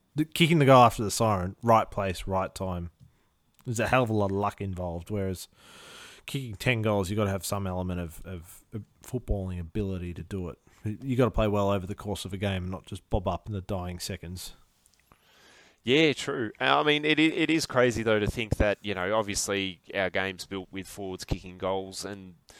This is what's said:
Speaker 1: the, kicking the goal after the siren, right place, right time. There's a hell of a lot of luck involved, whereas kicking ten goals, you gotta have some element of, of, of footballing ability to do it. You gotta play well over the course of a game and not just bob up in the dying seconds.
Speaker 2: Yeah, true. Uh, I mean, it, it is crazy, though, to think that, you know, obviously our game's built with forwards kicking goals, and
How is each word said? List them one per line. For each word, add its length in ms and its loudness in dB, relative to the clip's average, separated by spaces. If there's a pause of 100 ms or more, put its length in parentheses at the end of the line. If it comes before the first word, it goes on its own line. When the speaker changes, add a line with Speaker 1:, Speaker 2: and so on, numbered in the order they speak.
(160)
Speaker 1:
the, 80 2
kicking 360 4
the 60 6
goal 180 12
after 200 4
the 80 -2
siren, 500 0
right 300 4
place, 360 -4
right 280 -2
time. 340 -6 (760)
There's 140 -4
a 80 0
hell 160 4
of 60 0
a 40 0
lot 120 2
of 100 0
luck 240 0
involved, 500 -6
whereas 380 -4 (800)
kicking 300 -8
ten 260 0
goals, 280 2
you 60 -4
gotta 140 2
have 160 -4
some 200 -4
element 360 -4
of, 240 -10
of, 360 -16 (120)
of 80 -10 (260)
footballing 500 -4
ability 580 -6
to 60 -10
do 280 -8
it. 80 -12 (260)
You 320 -4
gotta 160 4
play 160 2
well 240 2
over 160 0
the 80 -8
course 300 -6
of 80 -10
a 40 -6
game 260 -2
and 80 -6
not 140 -10
just 240 -14
bob 160 0
up 220 -4
in 60 -6
the 80 -4
dying 380 -6
seconds. 580 -10 (1200)
Speaker 2:
Yeah, 300 4
true. 480 -4
Uh, 220 4
I 20 2
mean, 220 4
it, 140 4
it 300 4
is 160 2
crazy, 380 2
though, 160 4
to 80 0
think 300 -6
that, 240 2
you 140 -6
know, 220 -2
obviously 640 -2 (160)
our 140 0
game's 360 -4
built 240 -8
with 160 -10
forwards 380 -10
kicking 340 -10
goals, 460 -6
and 300 -14 (260)